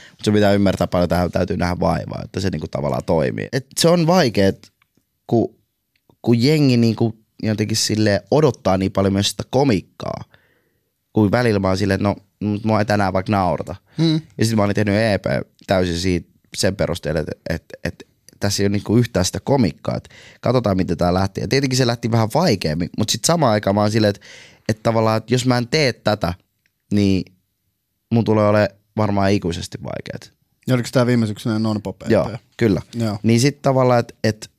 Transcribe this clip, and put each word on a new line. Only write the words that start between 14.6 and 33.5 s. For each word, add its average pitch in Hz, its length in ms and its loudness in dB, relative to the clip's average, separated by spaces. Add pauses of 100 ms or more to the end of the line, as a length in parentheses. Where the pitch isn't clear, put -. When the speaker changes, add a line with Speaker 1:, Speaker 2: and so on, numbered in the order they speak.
Speaker 1:
olin 101 120 0
tehnyt 104 200 0
E 104 240 0
P - 60 -8 (420)
täysin 92 320 0
siitä, 90 300 -2 (280)
sen 95 200 -2
perusteella, 78 440 -4
että, 76 120 -8 (180)
että, - 240 -8 (100)
että - 200 -12 (360)
tässä 101 220 -4
ei 98 40 2
ole 101 60 -2
niinku 101 240 0
yhtään 113 280 2
sitä - 160 -6
komikkaa, 123 560 -2
että - 140 -12 (300)
katsotaan, 113 360 0
miten 87 200 -2
tää 87 180 2
lähti. 95 260 -2
Ja 113 80 -6
tietenkin 135 280 0
se 127 100 2
lähti 117 240 -2
vähän 113 240 2
vaikeammin, 95 640 0
mut 107 100 -2
sit - 160 -4
samaan 156 280 2
aikaan 101 220 0
mä 104 60 2
oon 104 100 2
silleen, 107 240 2
että, - 120 -20 (420)
että 110 140 -4
tavallaan, 110 340 2
että 113 180 -2
jos 127 120 0
mä 123 120 2
en 120 100 -4
tee 147 240 0
tätä, 87 420 -2 (580)
niin 98 320 2 (840)
mun 117 140 2
tulee 107 240 2
ole 104 200 4 (280)
varmaan 101 360 2
ikuisesti 90 500 -4
vaikeet. - 500 -12 (340)
Speaker 2:
Ja 127 80 2
oliko 120 180 0
tää 123 140 4
viime 120 200 2
syksynä 110 320 -4
Non-Pop 107 440 -4
E - 40 -16
P? 110 40 0
Speaker 1:
Joo, 98 200 2 (260)
kyllä. 98 260 2 (120)
Speaker 2:
Joo. 110 280 -4
Speaker 1:
Niin 113 180 4
sit 139 220 0